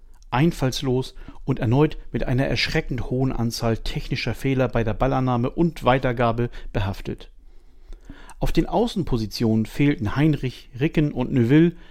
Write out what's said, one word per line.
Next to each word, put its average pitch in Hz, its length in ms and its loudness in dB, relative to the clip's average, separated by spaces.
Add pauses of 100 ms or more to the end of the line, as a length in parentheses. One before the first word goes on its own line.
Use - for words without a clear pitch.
(300)
einfallslos 131 840 0 (300)
und 135 140 0
erneut 131 400 2 (120)
mit 123 140 -2
einer 131 220 0
erschreckend 135 640 -2
hohen 131 220 0
Anzahl 117 440 -2
technischer - 580 -4
Fehler 131 340 0
bei 117 140 0
der 107 120 2
Ballannahme 127 560 0
und 170 340 0
Weitergabe 120 640 2 (240)
behaftet. - 580 -4 (1080)
Auf 147 100 2
den - 160 2
Außenpositionen 120 960 0
fehlten 131 520 0
Heinrich, 135 520 0 (100)
Ricken 151 340 0
und 127 200 -2
Neuville 143 440 4 (140)